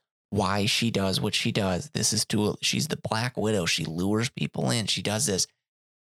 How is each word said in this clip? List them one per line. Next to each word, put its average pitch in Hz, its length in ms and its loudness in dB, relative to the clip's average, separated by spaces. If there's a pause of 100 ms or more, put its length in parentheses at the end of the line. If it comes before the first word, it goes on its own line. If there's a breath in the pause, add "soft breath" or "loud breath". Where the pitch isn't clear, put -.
(300)
why 101 360 2
she 117 240 2
does 95 300 0
what 104 140 -2
she - 180 0
does. 92 380 0
This - 220 0
is 113 140 0
to, 104 340 0
she's 127 280 0
the - 80 -4
Black 113 400 -2
Widow. 104 280 0
She 82 200 0
lures 98 440 0
people - 420 -4
in. 117 160 0
She - 160 -2
does 107 240 0
this. 98 200 0 (680)